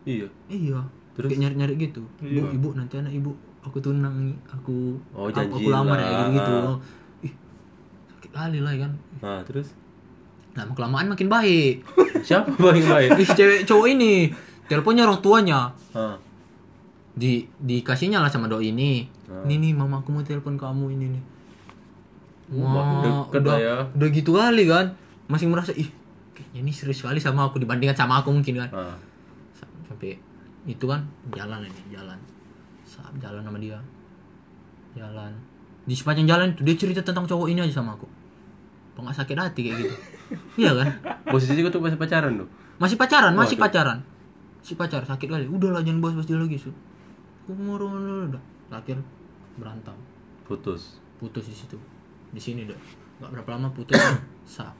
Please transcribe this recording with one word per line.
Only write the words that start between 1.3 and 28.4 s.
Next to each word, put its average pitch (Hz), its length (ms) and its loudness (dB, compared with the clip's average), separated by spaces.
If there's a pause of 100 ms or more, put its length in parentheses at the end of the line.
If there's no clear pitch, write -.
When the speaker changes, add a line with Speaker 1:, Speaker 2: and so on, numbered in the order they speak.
Speaker 2:
nyari-nyari 139 360 -2
gitu. 147 200 -6 (160)
Speaker 3:
Iya. 143 240 -2
Speaker 2:
"Bu, 143 100 -2
ibu, 135 220 0
nanti 131 240 -8
anak 143 160 -6
ibu 143 180 -4 (300)
aku 135 160 -10
tunang 139 400 -2
nih, 135 160 -4 (140)
aku, 127 500 -6 (160)
Speaker 1:
Oh, 101 160 -6
Speaker 2:
aku, 107 80 -4
Speaker 1:
janji 104 240 -2
Speaker 2:
aku - 80 2
lamar 139 260 4
ya," 127 80 0
Speaker 1:
lah. 95 80 -2 (140)
Speaker 2:
gitu-gitu. 131 300 2 (680)
Ih, 143 120 -10 (760)
sakit - 240 -20
kali 156 260 -4
lah 143 160 -2
kan. 139 160 -4 (280)
Speaker 1:
Nah, 101 220 -6
terus? 139 260 -8 (840)
Speaker 2:
Lama 110 220 -10
kelamaan 131 340 -2
makin 196 200 -2
baik. 175 580 4 (160)
Speaker 1:
<laughs> - 260 2
Siapa 196 220 4
baik-baik? 165 680 8
Speaker 2:
Ih, 190 120 4
cewek, 202 340 8
cowok 220 240 6
ini 214 460 6 (320)
teleponnya 214 400 4
orang 196 160 4
tuanya. 185 500 6 (200)
Speaker 1:
Hah. 107 260 -6 (960)
Speaker 2:
Di, 120 320 0 (100)
dikasihnya 131 640 -2
lah 156 100 4
sama 123 200 -2
doi 110 220 -2
ini. 127 360 0 (200)
Speaker 1:
Hah. 92 180 -14
Speaker 2:
"Ini 143 140 0
nih, 160 160 2
mama 139 280 -2
aku 131 80 -10
mau 147 120 -2
telepon 143 340 -6
kamu 135 360 -4
ini 135 200 -4
nih." 131 120 -6 (1300)
Speaker 1:
Wah, 131 160 -2
Speaker 2:
Wah, 139 320 0
Speaker 1:
deket 139 420 0
Speaker 2:
udah, 139 60 2
Speaker 1:
lah - 120 2
ya. 117 160 0 (140)
Speaker 2:
udah 143 200 0
gitu 151 240 2
kali 226 320 4
kan. 170 200 4 (400)
Masih 156 200 0
merasa, 170 260 0
"Ih, 151 160 -4 (460)
kayaknya - 280 -18
ini 139 100 -4
serius 139 280 -6
sekali 131 180 -4
sama 143 280 0
aku 131 120 -4
dibandingkan 127 380 0
sama 127 240 4
aku 135 100 -2
mungkin 135 280 2